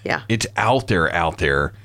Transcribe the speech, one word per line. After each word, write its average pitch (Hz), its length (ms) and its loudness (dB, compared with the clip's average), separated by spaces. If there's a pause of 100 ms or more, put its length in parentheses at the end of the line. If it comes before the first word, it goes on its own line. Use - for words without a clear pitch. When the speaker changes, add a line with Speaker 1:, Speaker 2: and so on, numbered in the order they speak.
Speaker 1:
Yeah. - 260 -2
Speaker 2:
It's 110 160 0 (100)
out 123 320 0
there, 85 260 2
out 82 260 -2
there 71 340 0 (120)